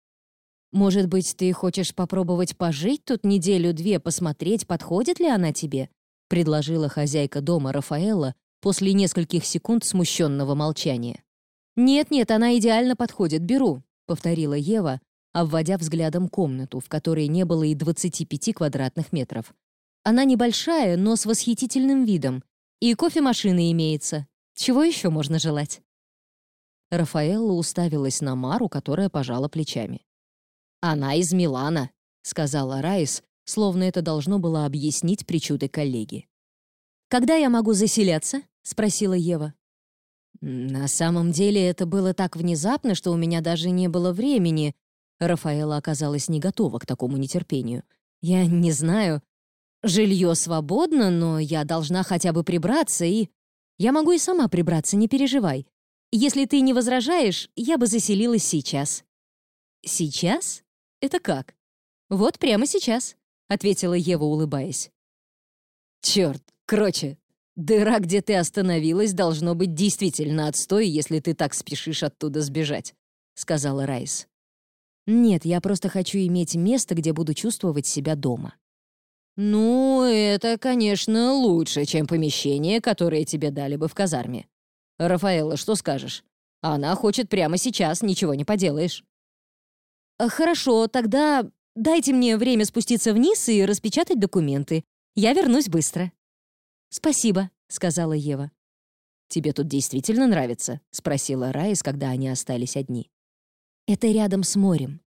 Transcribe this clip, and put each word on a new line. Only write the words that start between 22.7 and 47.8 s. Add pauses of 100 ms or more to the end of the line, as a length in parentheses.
И
кофемашина
имеется. (300)
Чего
ещё
можно
желать?» (1080)
Рафаэлла
уставилась
на
Мару,
которая
пожала
плечами. (760)
«Она
из
Милана», (320)
сказала
Райс, (220)
словно
это
должно
было
объяснить
причуды
коллеги. (840)
«Когда
я
могу
заселяться?» (240)
спросила
Ева. (880)
«На
самом
деле
это
было
так
внезапно,
что
у
меня
даже
не
было
времени». (440)
Рафаэла
оказалась
не
готова
к
такому
нетерпению. (380)